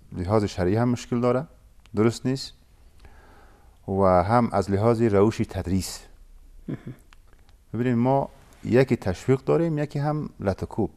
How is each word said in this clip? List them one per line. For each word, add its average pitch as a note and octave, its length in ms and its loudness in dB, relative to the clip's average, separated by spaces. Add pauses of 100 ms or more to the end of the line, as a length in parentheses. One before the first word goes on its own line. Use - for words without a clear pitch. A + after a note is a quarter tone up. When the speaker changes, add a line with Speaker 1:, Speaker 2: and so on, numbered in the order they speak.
(120)
Speaker 1:
لحاظ F#2 320 0
شرعی F#2+ 320 0
هم A#2+ 140 2
مشکل A#2+ 300 -4
داره، B2 280 0 (480)
درست A2+ 300 0
نیست، C3+ 280 -4 (1300)
و F#2+ 360 4
هم A#2 280 2
از G2 200 -2
لحاظ A2 300 2
روش G#2 360 4
تدریس. F#2 600 -4 (680)
Speaker 2:
مهم. D3 100 -8 (960)
Speaker 1:
ببینید، A#2+ 240 0
ما C3+ 320 0 (340)
یکی A#2+ 320 2
تشویق - 480 -2
داریم، D#3 340 0
یکی D3 220 -6
هم D3+ 300 -4 (100)
لطکوب. G2 580 -4